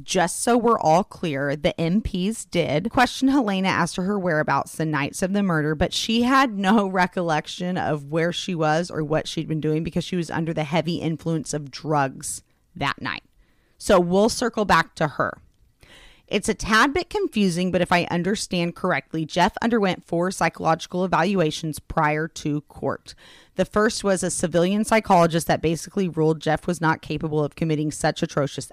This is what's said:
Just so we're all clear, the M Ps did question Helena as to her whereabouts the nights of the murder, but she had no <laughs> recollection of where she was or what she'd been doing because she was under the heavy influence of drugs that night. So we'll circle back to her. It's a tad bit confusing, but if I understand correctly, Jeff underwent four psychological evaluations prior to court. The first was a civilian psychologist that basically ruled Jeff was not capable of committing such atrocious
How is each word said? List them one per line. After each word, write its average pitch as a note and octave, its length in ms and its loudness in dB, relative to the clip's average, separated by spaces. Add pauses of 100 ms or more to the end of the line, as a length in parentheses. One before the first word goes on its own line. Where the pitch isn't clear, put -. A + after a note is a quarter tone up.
Just E3+ 420 -2
so A#3+ 120 4
we're A#3 240 4
all E3 240 4
clear, C#3+ 520 -4
the D#3 260 -2
M E3+ 180 2
Ps G3 460 -2
did E3+ 460 0
question B3 360 2
Helena G3+ 400 2
as E3 260 0
to F#3 100 -4
her G3+ 140 -2
whereabouts D3+ 580 0
the D#3+ 100 -2
nights D3+ 380 -2
of F#3 100 0
the G3+ 100 2
murder, D#3 320 2
but E3 160 0
she A3+ 300 0
had B3+ 360 2
no G3+ 300 4
<laughs> - 20 -4
recollection F3+ 880 -2
of C#3+ 280 -2
where D#3+ 260 0
she F3+ 220 -6
was D#3+ 380 0
or D#3 120 -4
what D3+ 240 -2
she'd D#3 200 -6
been D#3+ 120 -2
doing D#3 240 0
because E3+ 220 -4
she F#3 100 -6
was E3+ 140 -2
under E3 240 -4
the D#3 100 -2
heavy D#3+ 340 -2
influence D#3+ 560 -4
of D3 180 -8
drugs - 720 -4 (320)
that C#3 260 -4
night. F2 220 -8 (560)
So G3 200 4
we'll F#3+ 300 4
circle A3+ 340 -2
back F3 320 2
to D#3 120 0
her. - 340 -4 (880)
It's - 200 -2
a A3 60 2
tad A3 400 2
bit - 160 -4
confusing, F#3 640 0
but F3+ 100 2
if E3+ 100 0
I F3 200 4
understand F3 640 -2
correctly, D#3+ 500 -2
Jeff F3+ 380 2
underwent G3+ 420 0
four F3 240 0
psychological E3 760 -2
evaluations E3+ 760 0
prior D3+ 480 0
to D3 340 -4
court. - 540 -8 (400)
The F3+ 100 0
first G#3+ 380 0
was F#3+ 180 2
a F3+ 80 -2
civilian F3+ 560 2
psychologist E3+ 640 4
that D3 160 0
basically E3+ 440 -2
ruled D#3 320 0
Jeff D#3 280 -2
was F3 120 -2
not D#3+ 220 2
capable D3+ 420 -2
of C#3+ 120 -4
committing D#3 360 -2
such - 300 -2
atrocious C#3+ 520 -4